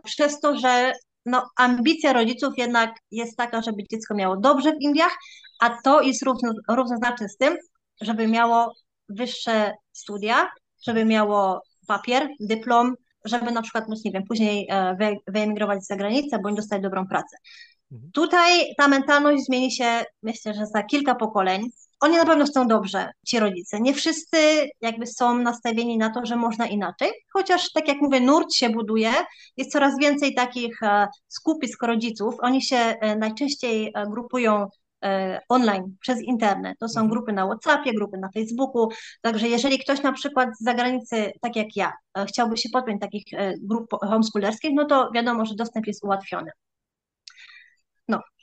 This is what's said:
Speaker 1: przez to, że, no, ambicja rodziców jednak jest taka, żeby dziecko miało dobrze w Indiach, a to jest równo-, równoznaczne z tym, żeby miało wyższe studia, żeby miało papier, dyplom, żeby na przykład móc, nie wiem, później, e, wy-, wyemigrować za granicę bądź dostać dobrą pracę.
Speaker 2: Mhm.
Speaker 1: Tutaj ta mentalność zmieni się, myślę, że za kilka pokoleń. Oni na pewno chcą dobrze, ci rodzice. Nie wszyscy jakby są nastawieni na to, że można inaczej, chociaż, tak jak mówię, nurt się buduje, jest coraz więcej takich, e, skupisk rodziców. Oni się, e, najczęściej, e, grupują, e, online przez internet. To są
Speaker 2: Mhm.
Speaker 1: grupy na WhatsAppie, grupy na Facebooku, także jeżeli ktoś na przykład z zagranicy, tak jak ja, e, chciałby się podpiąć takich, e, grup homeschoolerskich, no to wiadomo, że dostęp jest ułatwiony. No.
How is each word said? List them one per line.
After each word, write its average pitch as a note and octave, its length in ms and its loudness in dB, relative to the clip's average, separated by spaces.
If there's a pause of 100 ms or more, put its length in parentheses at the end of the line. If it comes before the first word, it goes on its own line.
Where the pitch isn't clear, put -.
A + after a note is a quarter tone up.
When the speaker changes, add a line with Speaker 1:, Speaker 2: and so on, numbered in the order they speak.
Speaker 1:
przez D4 360 -2
to, D4 200 0
że, B3 340 2 (320)
no, B3+ 320 -2
ambicja B3+ 560 4
rodziców B3 440 0
jednak A#3+ 340 0 (200)
jest A3+ 260 -8
taka, A#3 240 -4
żeby G#3+ 300 -6
dziecko A3 240 -6
miało F#3+ 220 0
dobrze B3 340 4
w D#4 100 -6
Indiach, D4+ 340 2 (440)
a A#3 240 2
to C#4 180 6
jest C4 220 0
równo-, A#3+ 300 0 (160)
równoznaczne A#3+ 600 -2
z - 80 -18
tym, D#4 200 2 (440)
żeby A3 260 -2
miało A#3 460 4 (360)
wyższe G#3+ 640 -2 (200)
studia, A3 560 -2 (380)
żeby A3+ 180 2
miało G#3 560 2 (260)
papier, A#3+ 420 0 (100)
dyplom, A#3 560 2 (300)
żeby A#3 260 -2
na A#3 100 -2
przykład A3 280 -6
móc, G#3+ 160 -8
nie G3 60 -4
wiem, F#3+ 160 -4
później, G#3 420 0
e, F#3 260 0
wy-, G#3 220 0 (100)
wyemigrować G#3 580 -2
za G3+ 100 -8
granicę A3 440 -2
bądź G3+ 160 -4
dostać G#3 260 -4
dobrą F#3+ 260 -4
pracę. - 300 -4 (540)
Speaker 2:
Mhm. C3 200 -18
Speaker 1:
Tutaj E4+ 680 4
ta C#4+ 100 6
mentalność C#4+ 560 4
zmieni B3+ 280 0
się, A#3 320 0 (200)
myślę, A3 300 -6
że G#3 120 -6
za G#3 180 -2
kilka C#4 320 0
pokoleń. G#3 540 0 (300)
Oni E4 180 4
na E4 80 4
pewno D#4 200 6
chcą B3+ 220 2
dobrze, G3 440 0 (160)
ci A#3+ 120 -2
rodzice. G#3 420 -2
Nie C4 120 4
wszyscy D#4+ 440 -2 (440)
jakby A3+ 260 -4
są A#3+ 300 0
nastawieni A#3 600 -2
na A3 120 2
to, A#3 160 -6
że A#3 100 -4
można A3+ 320 -2
inaczej, G3+ 440 -2 (220)
chociaż, F#4 380 0
tak D#4 160 0
jak C#4+ 140 0
mówię, C#4 180 4
nurt D4+ 340 4
się B3 160 2
buduje, A3 420 0 (460)
jest C4 140 -8
coraz C#4+ 280 2
więcej C#4+ 360 2
takich, B3 480 -2
e, G#3 240 4 (200)
skupisk D#4 560 -4
rodziców. A#3 580 -2
Oni B3+ 200 2
się, C4 160 0
e, A3+ 380 0
najczęściej, A3 800 -2
e, G#3 140 -4
grupują, A3 580 0 (360)
e, F#3+ 460 -2
online G#3 500 2
przez A#3+ 220 -4
internet. G#3 580 -2
To A3+ 100 -6
są A3+ 100 -4
Speaker 2:
Mhm. A3 100 2
Speaker 1:
grupy A3 240 -2
na F#3+ 120 0
WhatsAppie, C#4 480 0
grupy G3+ 240 -4
na F#3+ 160 -8
Facebooku, A#3 560 -2 (320)
także A3+ 280 0
jeżeli C4 300 2
ktoś C#4 240 -2
na C4+ 100 2
przykład C4 360 -2 (100)
z A3 40 -12
zagranicy, A#3+ 680 -2 (100)
tak A3+ 140 -6
jak G#3+ 200 -2
ja, E3 180 -2 (240)
e, G3+ 80 -2
chciałby A3+ 320 -2
się A3+ 160 -6
podpiąć A#3 280 -2
takich, G3+ 220 -8 (100)
e, G3 280 -4
grup A3 300 -4 (100)
homeschoolerskich, A3 720 0
no D4 120 2
to C4 280 2
wiadomo, A#3 320 0
że G#3+ 100 -6
dostęp A3 320 -6
jest G#3 160 -8
ułatwiony. F#3+ 480 -4 (1600)
No. G#3+ 120 -2 (240)